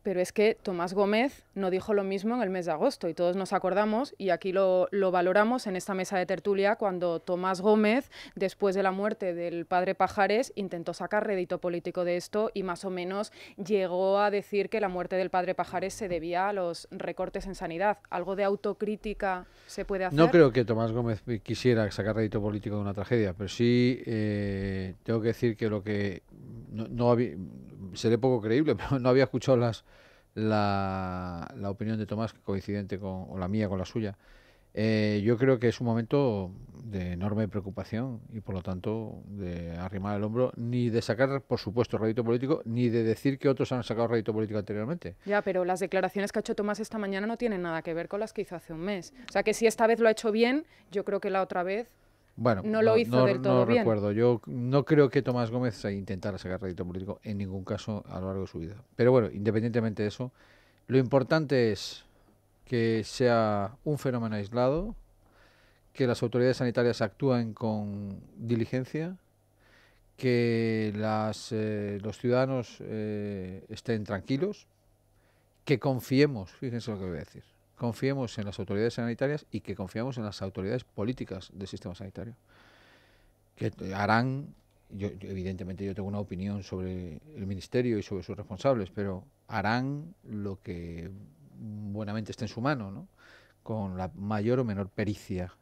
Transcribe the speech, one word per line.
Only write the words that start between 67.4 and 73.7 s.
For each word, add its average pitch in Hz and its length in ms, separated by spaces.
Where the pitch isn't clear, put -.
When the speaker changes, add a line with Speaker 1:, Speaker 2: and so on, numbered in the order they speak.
Speaker 2:
con 101 680
diligencia, 127 800
que 113 800
las, 107 560
eh, 107 520
los 107 160
ciudadanos, 127 640
eh, 101 880
estén 110 340